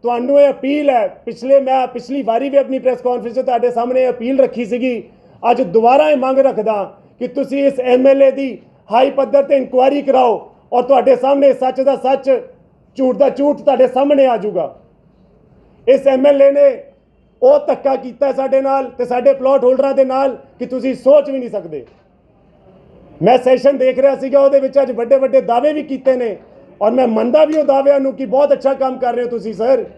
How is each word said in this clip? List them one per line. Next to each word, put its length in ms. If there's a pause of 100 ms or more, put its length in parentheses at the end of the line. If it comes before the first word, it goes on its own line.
ਤੁਹਾਨੂੰ 380
ਇਹ 80
ਅਪੀਲ 400
ਹੈ, 180
ਪਿਛਲੇ, 520
ਮੈਂ 280
ਪਿਛਲੀ 340
ਵਾਰੀ 280
ਵੀ 80
ਆਪਣੀ 220
ਪ੍ਰੈਸ 220
ਕਾਨਫਰੰਸ 340
'ਚ 40
ਤੁਹਾਡੇ 320
ਸਾਹਮਣੇ 320
ਇਹ 60
ਅਪੀਲ 300
ਰੱਖੀ 260
ਸੀਗੀ, 380 (480)
ਅੱਜ 100
ਦੁਬਾਰਾ 480
ਇਹ 80
ਮੰਗ 220
ਰੱਖਦਾ 580 (220)
ਕਿ 80
ਤੁਸੀਂ 380
ਇਸ 140
ਐਮ 280
ਐਲ 160
ਏ 80
ਦੀ 300 (300)
ਹਾਈ 200
ਪੱਧਰ 320
ਤੇ 120
ਇਨਕੁਆਇਰੀ 460
ਕਰਾਓ 500 (220)
ਔਰ 100
ਤੁਹਾਡੇ 320
ਸਾਹਮਣੇ 380
ਸੱਚ 280
ਦਾ 140
ਸੱਚ, 460 (540)
ਝੂਠ 200
ਦਾ 140
ਝੂਠ 320
ਤੁਹਾਡੇ 260
ਸਾਹਮਣੇ 380
ਆ 120
ਜਾਊਗਾ। 380 (1120)
ਇਸ 200
ਐਮ 180
ਐਲ 160
ਏ 100
ਨੇ 320 (580)
ਉਹ 180
ਧੱਕਾ 360
ਕੀਤਾ 360
ਸਾਡੇ 300
ਨਾਲ 240
ਤੇ 200
ਸਾਡੇ 280
ਪਲਾਟ 300
ਹੋਲਡਰਾਂ 300
ਦੇ 120
ਨਾਲ 320 (220)
ਕਿ 60
ਤੁਸੀਂ 300
ਸੋਚ 340
ਵੀ 100
ਨਹੀਂ 100
ਸਕਦੇ। 360 (1400)
ਮੈਂ 160
ਸੈਸ਼ਨ 400
ਦੇਖ 220
ਰਿਹਾ 160
ਸੀਗਾ, 240
ਉਹਦੇ 200
ਵਿੱਚ 220
ਅੱਜ 100
ਵੱਡੇ 260
ਵੱਡੇ 240
ਦਾਅਵੇ 320
ਵੀ 100
ਕੀਤੇ 320
ਨੇ, 220 (440)
ਔਰ 100
ਮੈਂ 160
ਮੰਨਦਾ 380
ਵੀ 120
ਉਹ 60
ਦਾਅਵਿਆਂ 360
ਨੂੰ 140
ਕਿ 120
ਬਹੁਤ 280
ਅੱਛਾ 200
ਕੰਮ 240
ਕਰ 160
ਰਹੇ 100
ਹੋ 60
ਤੁਸੀਂ 240
ਸਰ। 320 (120)